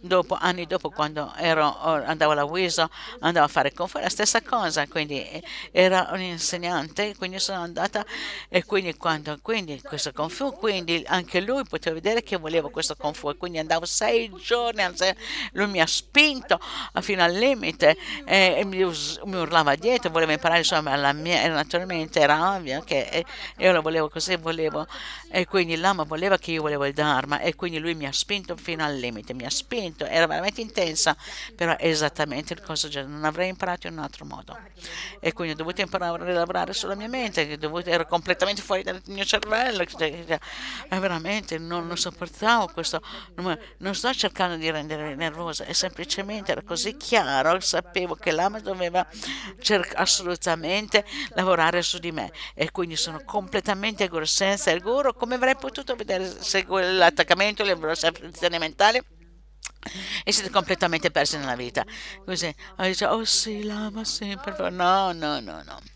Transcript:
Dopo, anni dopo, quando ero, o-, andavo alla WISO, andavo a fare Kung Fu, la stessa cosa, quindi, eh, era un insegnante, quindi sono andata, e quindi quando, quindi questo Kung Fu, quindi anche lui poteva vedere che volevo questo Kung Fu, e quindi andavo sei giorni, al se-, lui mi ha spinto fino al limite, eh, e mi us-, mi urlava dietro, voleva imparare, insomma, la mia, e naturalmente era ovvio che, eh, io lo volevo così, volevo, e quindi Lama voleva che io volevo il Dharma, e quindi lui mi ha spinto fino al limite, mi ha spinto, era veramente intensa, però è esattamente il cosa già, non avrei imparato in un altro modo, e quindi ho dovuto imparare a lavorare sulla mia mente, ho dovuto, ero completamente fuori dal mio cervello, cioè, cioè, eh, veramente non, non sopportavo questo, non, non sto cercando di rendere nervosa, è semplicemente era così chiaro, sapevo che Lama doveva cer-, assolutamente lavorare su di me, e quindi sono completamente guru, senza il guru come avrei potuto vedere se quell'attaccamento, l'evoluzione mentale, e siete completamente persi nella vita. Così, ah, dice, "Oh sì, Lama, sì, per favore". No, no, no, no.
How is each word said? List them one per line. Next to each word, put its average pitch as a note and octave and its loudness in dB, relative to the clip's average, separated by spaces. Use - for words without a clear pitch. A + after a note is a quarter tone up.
Dopo, F3+ 2
anni F3+ 0
dopo, F3 -4
quando D3+ -4
ero, D#3+ 4
o-, D3+ 0
andavo D3+ 4
alla C#3+ 4
WISO, E3 2
andavo E3 6
a - 0
fare C#3 2
Kung - -4
Fu, - -8
la - 0
stessa A3 2
cosa, D#3+ 0
quindi, D3 -4
eh, - -12
era F#3 6
un F#3 -4
insegnante, F3 -2
quindi F#3 -8
sono F#3 -2
andata, F3 -2
e F3+ 2
quindi F#3 -2
quando, D3+ -2
quindi F3 -4
questo D3 -6
Kung D#3 -2
Fu, C4+ -4
quindi F3 -2
anche F3+ 0
lui B3 -2
poteva D#3+ -4
vedere G#3 0
che G3 -4
volevo D#3 0
questo D#3 -2
Kung D3+ -4
Fu, C#3+ -4
e C#3+ -6
quindi F3 -6
andavo E3 0
sei A3+ 2
giorni, A#3 0
al F3 0
se-, F#3 2
lui G3+ 0
mi G3+ 0
ha E3 8
spinto C#4 2
fino F#3 2
al E3+ 6
limite, G3 4
eh, F#3 6
e F#3 2
mi F#3+ 0
us-, D#3+ 0
mi F#3+ -4
urlava D#3+ 6
dietro, A3 2
voleva D#3+ 4
imparare, E3 4
insomma, D3+ 2
la C#3+ 4
mia, D#3+ 0
e D#3+ 4
naturalmente E3 0
era D#3 6
ovvio D#3 -6
che, C#3 0
eh, E3 0
io F#3 6
lo E3 6
volevo D#3 0
così, F3+ -2
volevo, D#3+ -2
e F#3 2
quindi E3 2
Lama F3+ 2
voleva E3 2
che - -4
io D#3+ -2
volevo D3 0
il C#3 0
Dharma, C#3+ 2
e D#3+ 0
quindi E3+ -4
lui E3 -2
mi D3 -6
ha C#3 -6
spinto F#3+ -4
fino D#3+ -4
al D3 -2
limite, A#2+ -6
mi B2 -8
ha C3 -6
spinto, F3+ -4
era E3 4
veramente E3+ -2
intensa, D#3+ 0
però E3 2
è - 0
esattamente D3+ 0
il - -10
cosa D#3 -4
già, C#3+ -6
non D3 -8
avrei E3+ 0
imparato F3+ -4
in E3 -8
un D#3 -10
altro D3 -10
modo, - -14
e E3 0
quindi E3 -6
ho - -8
dovuto E3 -6
imparare F3 -4
a - 2
lavorare F3 0
sulla F#3+ -4
mia G#3+ -10
mente, G#3+ -2
ho D3+ -6
dovuto, D#3+ -6
ero E3 2
completamente F#3 0
fuori F#3+ -2
dal F#3 -8
mio G3 -6
cervello, G#3+ 0
cioè, E3 -4
cioè, E3 0
eh, F#3 0
veramente F#3 -2
non, E3+ -6
non E3+ -6
sopportavo F#3 0
questo, D#3+ -4
non, F3+ -2
non F#3+ -4
sto B3 0
cercando F3+ 0
di D#3+ -2
rendere D3+ -6
nervosa, D#3+ -4
è F#3 -8
semplicemente G3 -4
era - -2
così F#3+ -4
chiaro, D#3+ 4
sapevo F3 -2
che E3+ 0
Lama G3 0
doveva F#3 -2
cer-, G3 2
assolutamente F#3 2
lavorare F3 4
su F3 -2
di E3+ -6
me, B2 -6
e D#3 -2
quindi E3 -4
sono D#3 -4
completamente G3+ -2
guru, E3 -2
senza G3 2
il F3 -2
guru B3+ 2
come B3 -2
avrei C4 2
potuto C4+ -6
vedere F#3+ -4
se F#3+ 0
quell'attaccamento, F#3 4
l'evoluzione E3 0
mentale, G3 4
e G#3 2
siete G3 0
completamente F3 2
persi D3 2
nella C3+ -2
vita. B2 -2
Così, E3+ -4
ah, F#3+ 0
dice, F#3+ 0
"Oh A3+ 2
sì, G#3+ 0
Lama, G#3+ -6
sì, G3+ -6
per G3+ -8
favore". F3+ -4
No, F3+ 4
no, D3+ -2
no, D#2+ -12
no. D2 -14